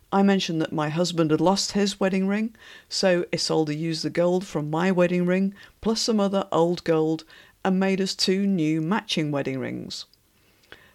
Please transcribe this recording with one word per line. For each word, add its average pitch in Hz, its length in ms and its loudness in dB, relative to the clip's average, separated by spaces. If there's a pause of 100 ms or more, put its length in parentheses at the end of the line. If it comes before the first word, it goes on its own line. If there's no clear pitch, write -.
(120)
I 196 120 4
mentioned 185 380 2
that - 100 -4
my 151 160 -2
husband 165 440 0
had 156 100 2
lost 196 320 2
his 202 260 0
wedding 190 280 0
ring, 220 280 -2 (320)
so 180 460 2
Isolde 160 420 0
used 160 280 -4
the 151 60 -4
gold 180 360 0
from 151 240 -6
my 170 200 0
wedding 180 360 2
ring, 190 280 0 (280)
plus 220 200 -2
some 220 180 0
other 196 340 0
old 170 320 2
gold, 160 400 0 (400)
and 190 120 2
made 190 220 0
us 190 160 -4
two 196 320 0
new 160 320 0
matching 160 520 -2
wedding 139 280 -4
rings. 120 460 -10 (880)